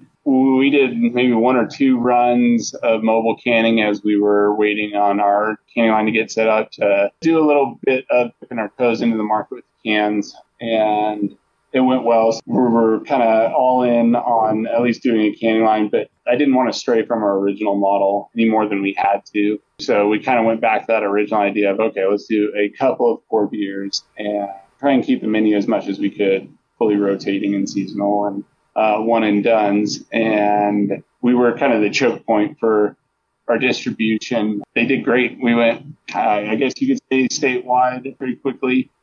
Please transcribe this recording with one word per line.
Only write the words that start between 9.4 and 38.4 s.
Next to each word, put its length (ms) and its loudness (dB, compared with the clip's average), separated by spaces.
with 100 -18
cans. 500 0
And 800 -2
it 80 2
went 240 0
well. 260 4
So 160 -8
we 140 -2
were 400 2
kinda 540 2
all 280 2
in 320 2
on 500 0
at 160 0
least 220 -2
doing 180 2
a 140 2
canning 280 0
line, 260 2
but 200 -2
I 100 2
didn't 180 2
wanna 180 0
stray 320 0
from 160 -4
our 160 0
original 380 0
model 600 0
any 140 2
more 180 2
than 140 -4
we 160 -2
had 240 0
to. 260 0
So 280 0
we 120 2
kinda 220 0
went 200 0
back 200 0
to 60 -10
that 160 0
original 380 0
idea 300 0
of, 80 -2
"Okay, 280 -2
let's 200 -2
do 300 0
a 120 0
couple 440 0
of 60 -6
core 180 0
beers 560 -8
and 300 -6
try 140 0
and 100 2
keep 180 -2
the 60 -6
menu 280 2
as 120 0
much 200 -2
as 120 -6
we 100 -2
could, 380 -2
fully 160 2
rotating 580 -2
and 160 -4
seasonal 560 -2
and, 180 -8
uh, 220 2
one 260 0
and 180 2
dones." 580 0
And 880 0
we 140 2
were 220 2
kind 160 2
of 80 2
the 80 2
choke 360 0
point 320 0
for 380 0
our 120 0
distribution. 1040 -2
They 120 0
did 180 0
great. 360 0
We 140 2
went, 300 2
uh, 40 -2
I 360 -2
guess 260 -2
you 60 0
could 120 0
say 160 0
statewide 880 -2
pretty 200 -6
quickly, 520 -2